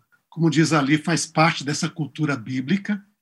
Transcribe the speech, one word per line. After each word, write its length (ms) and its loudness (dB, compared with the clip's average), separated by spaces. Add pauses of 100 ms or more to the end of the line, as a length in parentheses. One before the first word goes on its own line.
(280)
Como 220 2
diz 220 4
ali, 260 2
faz 260 -2
parte 380 0
dessa 260 -4
cultura 480 -4
bíblica 640 -4 (220)